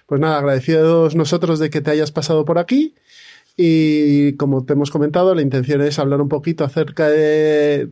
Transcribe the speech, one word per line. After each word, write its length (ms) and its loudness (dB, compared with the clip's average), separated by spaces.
Pues 140 -2
nada, 180 0
agradecidos 760 2
nosotros 460 -2
de 100 -2
que 120 -4
te 100 -2
hayas 180 0
pasado 340 -2
por 140 0
aquí. 380 -2
Y 760 2
como 320 -2
te 80 -2
hemos 180 0
comentado, 420 0
la 80 0
intención 400 0
es 200 -2
hablar 200 0
un 80 -2
poquito 360 -4
acerca 440 -2
de, 840 2